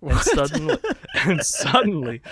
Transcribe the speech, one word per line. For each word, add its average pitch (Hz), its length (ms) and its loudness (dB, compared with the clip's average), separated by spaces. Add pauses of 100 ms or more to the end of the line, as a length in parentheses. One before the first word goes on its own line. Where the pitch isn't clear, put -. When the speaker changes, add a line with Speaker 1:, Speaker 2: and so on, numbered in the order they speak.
Speaker 1:
And 143 120 -6
Speaker 2:
What? - 120 2
Speaker 1:
suddenly, 147 520 2 (220)
Speaker 2:
<laughs> - 140 -18 (120)
Speaker 1:
and 160 200 2
suddenly, 147 760 0 (100)